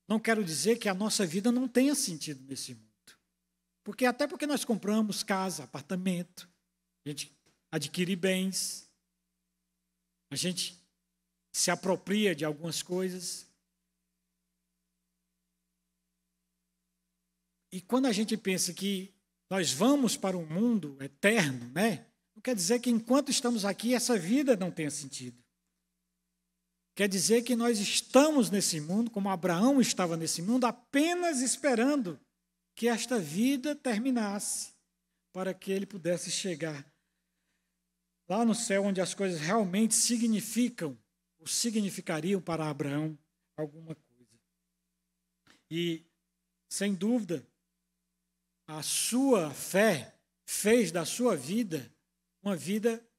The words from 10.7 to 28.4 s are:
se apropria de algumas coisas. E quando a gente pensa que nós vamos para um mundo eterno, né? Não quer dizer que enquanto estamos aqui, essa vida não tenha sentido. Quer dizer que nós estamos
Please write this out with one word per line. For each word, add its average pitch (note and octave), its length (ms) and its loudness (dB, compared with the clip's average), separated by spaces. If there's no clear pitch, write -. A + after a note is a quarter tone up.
se - 180 0
apropria F#3+ 640 0
de D3 100 -4
algumas D#3 380 -4
coisas. F3+ 640 -6
E F#3 100 -8
quando C4 260 2
a B3 60 2
gente G#3+ 240 0
pensa F#3 360 -2
que F#3+ 400 -4
nós F3+ 220 0
vamos A#3+ 440 4
para F#3+ 200 -2
um E3+ 100 -6
mundo E3+ 560 0
eterno, C#3 720 2
né? F#3 340 0
Não G#3+ 60 -20
quer B3+ 140 -2
dizer G#3 260 2
que A#3+ 80 -2
enquanto B3+ 420 2
estamos A#3+ 360 0
aqui, G#3+ 280 0
essa A#3 240 2
vida B3 380 2
não F3+ 140 -4
tenha D#3 200 -4
sentido. C3 520 -12
Quer G3+ 140 2
dizer G3 340 2
que A#3+ 140 0
nós A#3 220 2
estamos B3+ 720 4